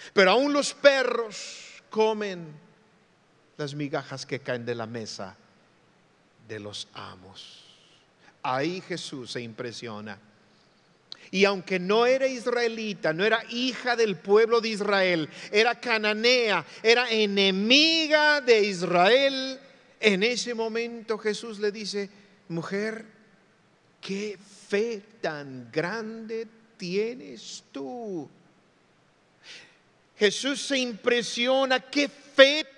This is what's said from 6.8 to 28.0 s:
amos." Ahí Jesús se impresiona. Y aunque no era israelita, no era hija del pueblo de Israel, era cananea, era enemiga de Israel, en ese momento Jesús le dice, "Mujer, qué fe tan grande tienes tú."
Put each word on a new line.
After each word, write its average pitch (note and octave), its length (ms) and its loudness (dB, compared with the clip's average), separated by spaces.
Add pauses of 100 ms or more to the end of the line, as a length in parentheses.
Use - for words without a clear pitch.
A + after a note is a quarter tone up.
amos." F#2+ 680 -20 (760)
Ahí C#3+ 380 -2
Jesús D3 520 -10
se B2+ 100 -8
impresiona. A2 760 -12 (1120)
Y F#3+ 140 2
aunque G3 340 0
no G#3 280 2
era C4 200 2
israelita, A3+ 840 -4
no E3 100 -4
era A3 280 2
hija A#3+ 460 -4
del A3 200 0
pueblo A3 460 4
de A3+ 80 -2
Israel, F#3+ 580 0 (240)
era A#3 260 2
cananea, A3 840 0 (180)
era A#3 280 4
enemiga C#4 1300 4
de A#3 200 6
Israel, G#3+ 1000 2 (400)
en G3+ 220 2
ese A#3+ 320 -2
momento A3+ 640 -6
Jesús G#3+ 400 -6
le G#3 120 -2
dice, G3+ 380 -8 (400)
"Mujer, G3+ 560 -6 (960)
qué G3 380 -8 (300)
fe G#3 340 -2 (180)
tan C#3 500 -8
grande A3 800 -6 (300)
tienes A3+ 840 -8 (100)
tú." A#3+ 580 -10 (1900)